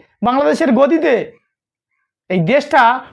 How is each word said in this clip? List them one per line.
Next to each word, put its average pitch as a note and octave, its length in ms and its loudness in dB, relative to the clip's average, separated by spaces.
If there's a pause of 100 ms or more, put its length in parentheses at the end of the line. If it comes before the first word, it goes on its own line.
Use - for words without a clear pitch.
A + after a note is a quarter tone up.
(240)
বাংলাদেশের C#4+ 480 0
গদিতে, C4+ 600 0 (1000)
এই F#3 100 -2
দেশটা B3+ 600 0 (140)